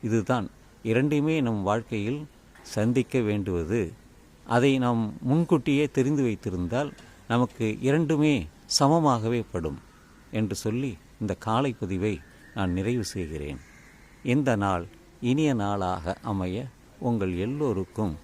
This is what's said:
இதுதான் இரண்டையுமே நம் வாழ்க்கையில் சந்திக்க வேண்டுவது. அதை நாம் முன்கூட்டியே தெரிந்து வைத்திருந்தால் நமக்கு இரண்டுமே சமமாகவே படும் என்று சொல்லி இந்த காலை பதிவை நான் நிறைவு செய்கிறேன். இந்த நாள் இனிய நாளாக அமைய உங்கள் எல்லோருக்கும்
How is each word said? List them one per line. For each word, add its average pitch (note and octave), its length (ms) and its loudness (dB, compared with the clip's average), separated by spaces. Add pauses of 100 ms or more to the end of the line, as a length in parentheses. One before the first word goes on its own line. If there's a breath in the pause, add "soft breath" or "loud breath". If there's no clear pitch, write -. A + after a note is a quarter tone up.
இதுதான் A2+ 440 0 (380)
இரண்டையுமே D3 560 2
நம் A2+ 220 0
வாழ்க்கையில் A2+ 580 -2 (460)
சந்திக்க A#2+ 540 0
வேண்டுவது. G2+ 600 0 (680)
அதை B2 320 4
நாம் B2 240 2 (200)
முன்கூட்டியே D3+ 680 2
தெரிந்து C#3 340 2
வைத்திருந்தால் G#2+ 680 -2 (360 loud breath)
நமக்கு A#2+ 400 0 (140)
இரண்டுமே D3+ 540 4 (360)
சமமாகவே C3 760 2
படும் D#2 340 -6 (540)
என்று G#2+ 240 -2
சொல்லி A#2+ 360 -4 (240)
இந்த G2+ 220 -4
காலை B2+ 340 0
பதிவை G2 420 -2 (380)
நான் F#2+ 200 -2
நிறைவு G#2 320 -2
செய்கிறேன். D2+ 540 -8 (680)
இந்த C3 320 2
நாள் F#2+ 280 0 (380)
இனிய C#3+ 320 2
நாளாக F#2+ 680 -2
அமைய G2 420 -4 (360)
உங்கள் G2+ 380 0
எல்லோருக்கும் G#2+ 840 -2